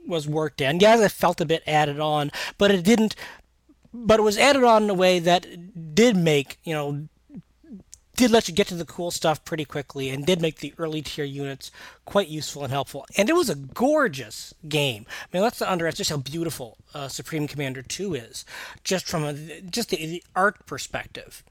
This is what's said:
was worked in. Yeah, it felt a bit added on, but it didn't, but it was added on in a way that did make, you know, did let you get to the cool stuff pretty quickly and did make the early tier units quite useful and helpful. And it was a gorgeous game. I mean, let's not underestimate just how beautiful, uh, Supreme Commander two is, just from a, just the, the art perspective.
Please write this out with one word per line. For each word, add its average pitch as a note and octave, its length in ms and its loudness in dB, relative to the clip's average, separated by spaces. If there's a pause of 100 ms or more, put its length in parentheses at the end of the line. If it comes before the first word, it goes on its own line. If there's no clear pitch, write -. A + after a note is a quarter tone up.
was E3 220 -4
worked D3+ 340 -2
in. D3+ 200 2
Yeah, A3 200 8
it G3+ 120 4
felt - 280 0
a F3 40 -2
bit D#3 200 -2
added D3+ 360 0
on, D3+ 320 0 (260)
but G3+ 140 6
it F#3 100 2
didn't, A3 320 4 (800)
but A3+ 240 4
it G#3+ 60 4
was G#3 120 2
added C4 280 6
on A3 180 8
in G#3 80 2
a G3 40 0
way F3+ 260 4
that E3+ 720 -2
did A3 220 6
make, D#3 480 2
you E3 100 -6
know, D3 320 -6 (1080)
did A#3+ 160 4
let A3+ 160 4
you E3+ 60 -10
get F#3+ 120 0
to - 80 -8
the E3+ 100 -8
cool F3 280 -8
stuff D#3 320 -2
pretty D#3 200 -6
quickly C3+ 460 -8
and C#3 160 -8
did F3+ 160 2
make D#3+ 160 -2
the C#3+ 180 -12
early D#3 260 -6
tier - 220 -8
units C#3 460 -10 (340)
quite G3+ 220 0
useful D3+ 380 -10
and B2+ 80 -6
helpful. C#3 340 -6 (100)
And G#3 120 4
it D#4+ 60 2
was E4+ 140 2
a E3+ 60 -2
gorgeous C#3+ 1000 -2 (160)
game. C#3 400 -2
I - 280 -10
mean, F#3 80 0
let's A#3+ 160 -2
not G#3 80 -4
underestimate E3 300 -2
just F#3+ 120 -4
how D#3+ 60 -4
beautiful, C#3 640 -8 (160)
uh, C#3+ 120 -10
Supreme D3 400 -6
Commander C3+ 360 -6
two F3+ 320 -6
is, A#2 300 -12 (380)
just - 240 -2
from D#3+ 160 -4
a, D3 120 -6 (260)
just F#3+ 300 -8
the, D#3+ 80 -2
the D#3+ 260 -8 (100)
art G3 320 0
perspective. - 840 -12